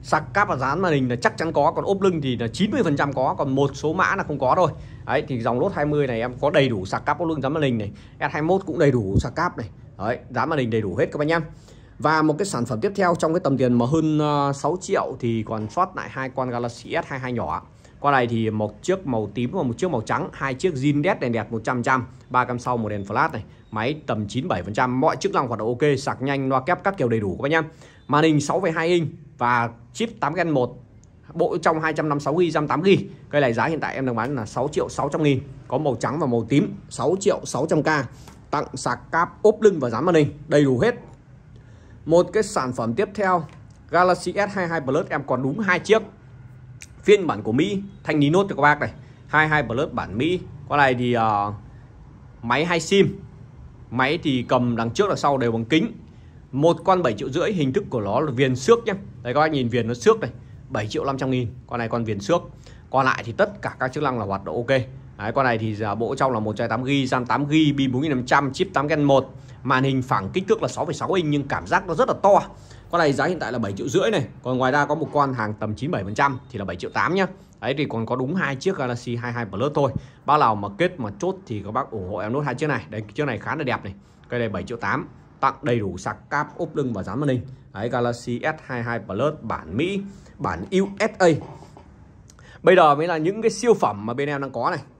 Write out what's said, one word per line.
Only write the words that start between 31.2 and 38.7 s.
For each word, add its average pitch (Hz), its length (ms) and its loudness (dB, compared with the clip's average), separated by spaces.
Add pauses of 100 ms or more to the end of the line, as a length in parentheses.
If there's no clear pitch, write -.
bộ 165 260 0
trong 160 220 2
hai 160 120 -2
trăm 156 160 -2
năm 143 80 0
mươi 139 40 -2
sáu 143 140 -2
gi, 175 160 2
ram 151 180 0
tám 139 140 0
gi. 190 140 6 (340)
Cây 147 100 2
này 127 120 4
giá 117 140 2
hiện 156 140 -2
tại 95 140 -4
em 135 120 -2
đang 120 100 0
bán 123 180 -2
là 113 120 -4
sáu 131 260 -2
triệu 120 160 0
sáu 131 200 -4
trăm 156 140 -2
nghìn, 143 180 4 (280)
có 127 100 -2
màu 143 220 0
trắng 127 200 -2
và 156 60 0
màu 117 220 0
tím, 160 260 2 (140)
sáu 151 320 0
triệu - 240 2
sáu 139 220 -2
trăm 160 160 2
K. - 40 0 (640)
Tặng 143 140 -2 (100)